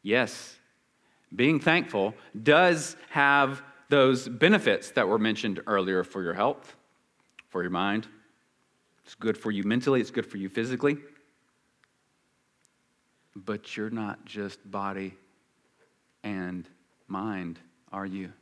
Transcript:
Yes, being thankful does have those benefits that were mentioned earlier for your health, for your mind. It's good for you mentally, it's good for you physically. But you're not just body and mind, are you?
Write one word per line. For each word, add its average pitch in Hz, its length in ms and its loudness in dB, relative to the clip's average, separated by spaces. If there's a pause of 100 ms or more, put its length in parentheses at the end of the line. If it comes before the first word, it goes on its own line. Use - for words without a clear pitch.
Yes, 110 520 -2 (760)
being 143 240 2
thankful 113 560 0 (260)
does 156 560 4 (140)
have 143 500 2 (280)
those 131 400 4
benefits 123 640 2
that 110 160 2
were 107 100 2
mentioned 107 480 -2
earlier 95 380 0
for 98 180 -8
your 85 120 -4
health, 110 420 -2 (720)
for 90 140 -4
your 90 100 -4
mind. 101 340 -2 (960)
It's - 120 -20
good 110 200 -2
for - 140 -6
you 101 140 -4
mentally, 123 360 2
it's 113 120 -6
good 120 140 -4
for - 100 -14
you 95 120 -6
physically. 127 500 -2 (2250)
But 101 420 -8
you're 110 140 -6
not 107 340 -8
just 101 460 -12
body 98 460 -6 (1040)
and 92 460 -8 (400)
mind, 95 500 -8 (320)
are 98 160 -8
you? 95 360 -10